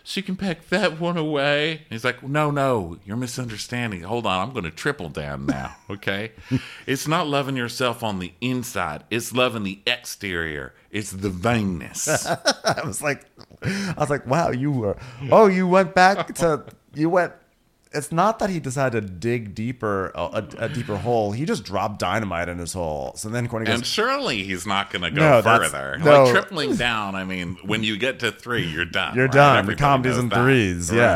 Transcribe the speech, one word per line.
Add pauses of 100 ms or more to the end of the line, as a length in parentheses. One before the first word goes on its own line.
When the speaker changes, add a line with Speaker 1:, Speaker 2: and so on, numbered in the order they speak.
Speaker 1:
She
can
pack
that
one
away."
And
he's
like,
"No,
no,
you're
misunderstanding.
Hold
on,
I'm
gonna
triple
down
now,
<laughs>
okay? (540)
It's
not
loving
yourself
on
the
inside.
It's
loving
the
exterior. (160)
It's
the
vainness."
Speaker 2:
<laughs>
I
was
like, (380)
I
was
like,
"Wow,
you
were, (340)
oh,
you
went
back
to, (300)
you
went." (640)
It's
not
that
he
decided
to
dig
deeper,
a,
a, (120)
a
deeper
hole.
He
just
dropped
dynamite
in
his
hole.
So
then
Courtney
goes,
Speaker 1:
And
surely
he's
not
gonna
go
Speaker 2:
No,
that's,
Speaker 1:
further.
Speaker 2:
no.
Speaker 1:
Like,
tripling
down,
I
mean,
when
you
get
to
three,
you're
done,
Speaker 2:
You're
Speaker 1:
right?
Speaker 2:
done.
Speaker 1:
Everybody
Speaker 2:
Comedy's
Speaker 1:
knows
Speaker 2:
in
Speaker 1:
that.
Speaker 2:
threes,
yeah.